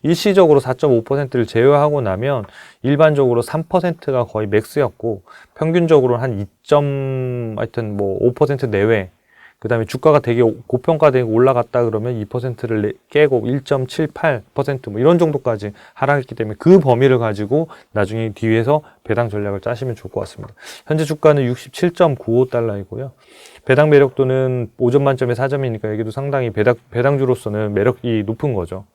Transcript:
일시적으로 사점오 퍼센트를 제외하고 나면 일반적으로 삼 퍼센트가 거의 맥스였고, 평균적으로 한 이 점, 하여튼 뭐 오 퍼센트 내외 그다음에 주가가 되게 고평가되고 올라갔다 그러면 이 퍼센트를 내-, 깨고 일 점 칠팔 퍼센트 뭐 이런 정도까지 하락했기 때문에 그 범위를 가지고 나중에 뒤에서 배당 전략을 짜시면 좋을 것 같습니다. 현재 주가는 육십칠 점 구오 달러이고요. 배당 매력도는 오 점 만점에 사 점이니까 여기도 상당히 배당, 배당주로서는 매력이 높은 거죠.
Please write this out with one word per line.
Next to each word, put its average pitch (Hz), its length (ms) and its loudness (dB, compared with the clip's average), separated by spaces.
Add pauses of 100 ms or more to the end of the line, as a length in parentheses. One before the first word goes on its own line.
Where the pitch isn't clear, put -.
일시적으로 170 580 4
사점오 127 420 0
퍼센트를 131 440 -2
제외하고 143 540 2
나면 113 440 -4 (380)
일반적으로 139 600 2
삼 156 220 -6
퍼센트가 165 600 -2
거의 107 220 -4
맥스였고, 110 760 -2 (320)
평균적으로 156 640 2
한 113 220 -4
이 101 60 -8 (160)
점, 131 960 -2
하여튼 110 380 -6
뭐 98 240 -2
오 123 120 2
퍼센트 139 340 -2
내외 104 440 0 (480)
그다음에 113 280 0
주가가 147 340 2
되게 120 220 0
고평가되고 127 880 0
올라갔다 120 540 2
그러면 113 320 -4
이 107 100 -6
퍼센트를 113 560 -6
내-, 104 100 -2 (160)
깨고 131 380 2
일 131 180 -4
점 131 220 -2
칠팔 151 560 -4 (120)
퍼센트 135 360 -6
뭐 104 100 -6
이런 165 180 4
정도까지 123 540 -2 (220)
하락했기 135 400 -2
때문에 107 240 -8
그 185 200 6
범위를 131 400 4
가지고 113 500 -2 (240)
나중에 107 420 -2
뒤에서 117 480 0 (200)
배당 117 260 -2
전략을 101 320 -6
짜시면 120 340 -6
좋을 - 180 -16
것 107 80 -6
같습니다. - 340 -14 (320)
현재 156 180 -2
주가는 147 380 2
육십칠 131 520 -4
점 160 220 2
구오 123 300 0
달러이고요. 117 680 -6 (520)
배당 147 260 4
매력도는 131 880 2
오 123 120 2
점 139 120 2
만점에 131 320 0
사 127 140 -2
점이니까 123 420 -4
여기도 110 200 -4
상당히 135 400 -4
배당, 107 240 2 (160)
배당주로서는 123 840 -2
매력이 110 520 -2
높은 117 280 -4
거죠. 92 300 -8 (100)